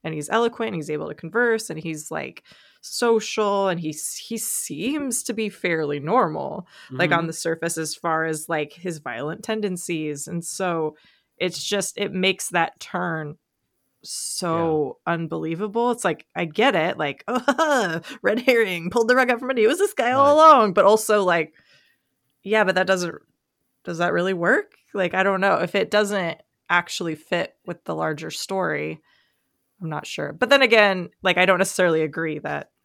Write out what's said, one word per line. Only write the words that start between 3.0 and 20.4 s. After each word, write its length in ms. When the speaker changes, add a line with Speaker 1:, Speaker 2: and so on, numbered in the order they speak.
Speaker 1:
and 120
he 100
s-, 280
he 200
seems 880
to 100
be 160
fairly 500
normal, 680
like, 140
on 140
Speaker 2:
Mm-hmm. 20
Speaker 1:
the 60
surface 440
as 160
far 320
as, 220
like, 260
his 240
violent 460
tendencies, 840
and 160
so 520
it's 260
just, 340
it 140
makes 380
that 300
turn 580
Speaker 2:
Yeah. 340
Speaker 1:
so 240
unbelievable. 840
It's 120
like, 220
I 100
get 300
it, 220
like, 260
<laughs> 40
"Oh, 720
red 180
herring, 500
pulled 180
the 80
rug 140
out 100
from 100
under 120
you. 60
It 20
was 80
this 160
guy 180
all 220
Speaker 2:
Right. 20
Speaker 1:
along," 380